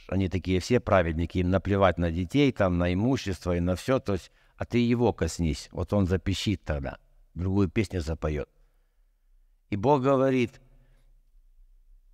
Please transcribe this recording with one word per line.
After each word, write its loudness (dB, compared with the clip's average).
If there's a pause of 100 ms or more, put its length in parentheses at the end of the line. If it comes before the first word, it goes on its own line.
они -2
такие -2
все 0
праведники, 0
им 0
наплевать 2
на 0
детей, 0
там, 0
на 0
имущество -2
и -2
на 0
все, -2
то -4
есть, -8 (240)
а -12
ты -2
его 2
коснись, -2
вот -6
он 2
запищит -2
тогда, -6 (360)
другую 0
песню -2
запоет". -4 (1200)
И -4
Бог 2
говорит: 2 (1500)